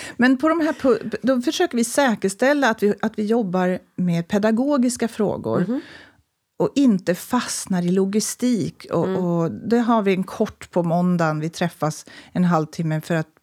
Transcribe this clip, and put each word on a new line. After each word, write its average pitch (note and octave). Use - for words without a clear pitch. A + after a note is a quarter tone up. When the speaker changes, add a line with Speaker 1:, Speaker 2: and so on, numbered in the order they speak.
Speaker 1:
Men B3+
på D#4
de E4
här D#4
pu-, -
då B3
försöker E4
vi A#3
säkerställa B3+
att A3
vi, G3+
att G#3+
vi G#3+
jobbar F#3
med E3+
pedagogiska A#3+
frågor. D3
Speaker 2:
Mhm. A#3
Speaker 1:
Och -
inte G3+
fastnar -
i F3
logistik. G3
Och, E3+
Speaker 2:
Mm. F#3
Speaker 1:
och E3+
det A#3
har A3+
vi G3
en F#3
kort -
på F3
måndagen. E3+
Vi D#3
träffas -
en F3+
halvtimme D#3+
för F3
att, D#3